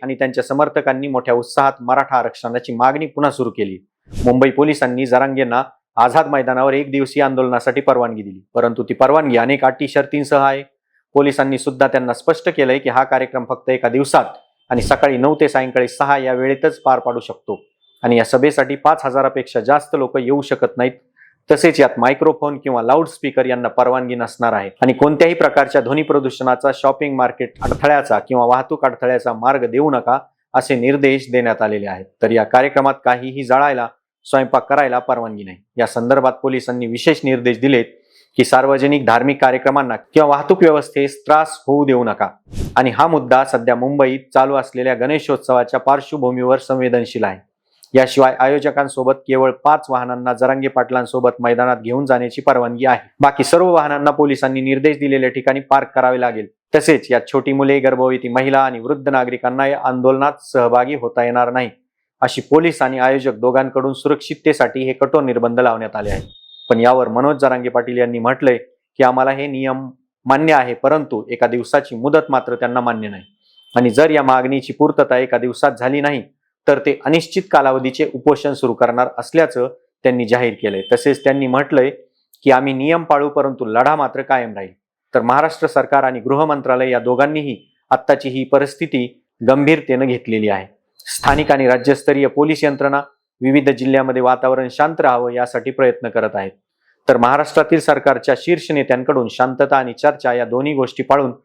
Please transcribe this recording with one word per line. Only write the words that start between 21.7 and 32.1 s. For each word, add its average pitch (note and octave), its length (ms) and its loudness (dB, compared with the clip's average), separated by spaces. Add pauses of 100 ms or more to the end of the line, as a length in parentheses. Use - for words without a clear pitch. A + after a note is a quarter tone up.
यात C3 200 4
मायक्रोफोन C#3+ 580 0
किंवा B2 260 -4
लाऊडस्पीकर C3+ 600 0
यांना B2 240 -2
परवानगी B2 460 0
नसणार A#2 380 -2
आहे G2 160 -4 (120)
आणि B2+ 120 4
कोणत्याही D3+ 400 2
प्रकारच्या C#3+ 480 2
ध्वनी C#3 220 -2
प्रदूषणाचा, C3 720 -2
शॉपिंग C#3 420 -2
मार्केट B2 460 -4
अडथळ्याचा C#3+ 560 0
किंवा B2 260 0
वाहतूक C3 400 0
अडथळ्याचा B2 500 -2
मार्ग B2 300 0
देऊ C3 260 0
नका, B2+ 280 0 (340)
असे B2+ 240 0
निर्देश C3+ 540 0
देण्यात A#2 300 0
आलेले G#2+ 260 -4
आहेत. F#2+ 180 -12 (160)